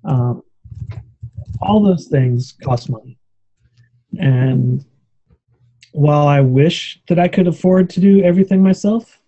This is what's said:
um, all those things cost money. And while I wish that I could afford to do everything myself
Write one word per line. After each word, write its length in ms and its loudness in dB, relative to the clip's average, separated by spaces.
um, 360 -4
all 220 0
those 240 0
things 460 -2
cost 260 -6
money. 300 -12
And 640 0
while 360 2
I 140 4
wish 680 0
that 120 0
I 80 2
could 200 0
afford 440 0
to 80 -6
do 240 4
everything 400 2
myself 640 -2